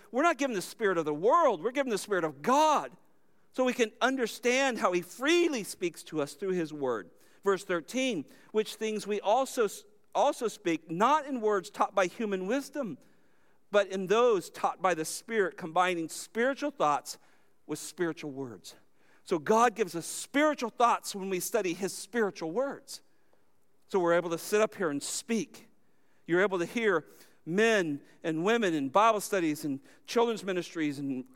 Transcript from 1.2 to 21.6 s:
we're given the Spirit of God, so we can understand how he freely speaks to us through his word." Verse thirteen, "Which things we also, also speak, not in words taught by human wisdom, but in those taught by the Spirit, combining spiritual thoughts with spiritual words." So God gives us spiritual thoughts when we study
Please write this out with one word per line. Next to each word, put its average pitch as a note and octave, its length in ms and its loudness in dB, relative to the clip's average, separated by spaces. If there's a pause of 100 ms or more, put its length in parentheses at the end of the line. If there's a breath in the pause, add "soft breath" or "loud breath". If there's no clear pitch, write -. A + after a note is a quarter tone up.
we're G#3+ 80 -4
given C4 200 -2
the G3+ 80 0
Spirit F#3 260 -2
of C#3+ 180 -6
God, B3+ 480 4 (640)
so C4 100 -2
we B3+ 120 2
can A3 260 0
understand B3+ 760 0
how G3+ 140 2
he F3+ 100 0
freely D#4 600 2
speaks - 420 -6
to D#3 160 -6
us C#3 140 -4
through F#3+ 180 -6
his D#3+ 200 -2
word." B2+ 380 -4 (340 soft breath)
Verse F#3+ 200 2
thirteen, F#3 600 -2 (260 loud breath)
"Which G#3+ 240 -2
things G#3+ 320 -4
we G3+ 140 -2
also, A#3 480 0 (460)
also A#3 340 0
speak, E3 420 -4
not C4 360 2
in C4+ 140 -6
words G#3 300 0
taught G3+ 240 -2
by F#3+ 120 4
human F#3+ 400 -4
wisdom, B3 520 -4 (720 soft breath)
but G3+ 180 4
in F#3+ 180 -4
those G#3+ 420 4
taught - 320 -4
by F3+ 140 2
the D#3+ 100 -2
Spirit, G3+ 540 -2
combining F3 500 0
spiritual C4 640 -2
thoughts D3 480 0 (480 soft breath)
with D3+ 120 -6
spiritual D#3+ 520 -6
words." C3 460 -12 (480 soft breath)
So F3 140 0
God A3 360 4
gives F#3 200 -4
us E3 120 -6
spiritual C#4+ 640 0
thoughts A#3 440 2
when F#3+ 140 -6
we F#3 120 -2
study F#3 340 -2